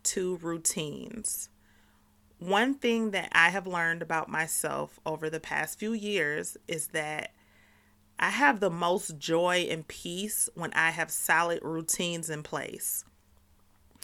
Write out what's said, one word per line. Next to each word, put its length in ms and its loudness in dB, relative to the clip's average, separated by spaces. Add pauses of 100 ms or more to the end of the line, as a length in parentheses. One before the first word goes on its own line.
to 320 0
routines. 1120 -4 (920)
One 360 4
thing 380 2
that 200 -2
I 160 8
have 180 0
learned 360 0
about 260 0
myself 800 -2
over 240 -2
the 100 -4
past 380 -2
few 160 -2
years 640 -2 (100)
is 200 -4
that 440 -4 (840)
I 100 2
have 320 4
the 100 4
most 480 0
joy 520 4
and 180 -6
peace 640 -4
when 200 -6
I 160 4
have 200 -2
solid 520 2
routines 680 -2
in 140 -6
place. 600 -6 (1000)